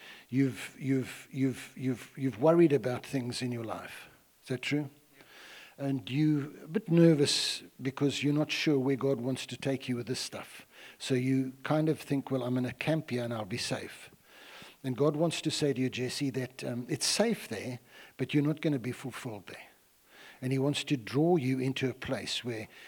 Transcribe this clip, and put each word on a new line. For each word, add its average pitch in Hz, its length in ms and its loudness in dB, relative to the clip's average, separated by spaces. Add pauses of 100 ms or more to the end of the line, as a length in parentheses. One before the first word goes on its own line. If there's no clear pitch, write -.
(300)
you've, 127 500 -2
you've, 131 520 -2
you've, 131 440 -2
you've, 127 400 -4
you've 131 240 -2
worried 160 340 8
about 123 300 0
things 123 380 -4
in 127 100 -2
your 120 120 -4
life. - 440 -10 (360)
Is - 60 -12
that 127 120 -4
true? 143 280 -2 (880)
And 135 300 -4
you're 147 400 2 (160)
a - 40 -16
bit 165 240 -4
nervous 165 720 6 (180)
because 131 420 0
you're 143 100 2
not 151 180 0
sure 151 260 2
where 135 180 2
God 131 240 0
wants 123 280 -4
to 123 100 -10
take 135 320 -2
you 123 60 0
with 117 100 -4
this 127 140 -4
stuff. - 480 -12 (320)
So - 160 0
you 131 380 2 (100)
kind 156 260 2
of 147 100 0
think, 139 300 -2
"Well, 135 140 0
I'm 127 100 -2
gonna 127 200 -2
camp 156 360 -2
here 123 140 -2
and 117 100 -4
I'll 107 120 -4
be 107 120 -6
safe." - 540 -8 (720)
And 131 120 -4
God 147 200 2
wants 160 260 0
to 156 100 -2
say 143 220 0
to 123 80 -2
you, 127 80 2
Jesse, 127 420 -2
that, 127 320 -6
um, 127 260 -6
it's - 180 -2
safe - 400 2
there, 113 320 -8 (380)
but - 160 -2
you're 147 100 4
not 151 180 0
gonna 147 180 0
be 120 120 -4
fulfilled 113 560 -10
there. - 220 -16 (720)
And 127 100 -2
he 135 80 2
wants 139 260 0
to 147 120 2
draw 139 400 4
you 131 220 2
into 131 300 0
a 120 40 -2
place - 500 -6
where 110 240 -6 (200)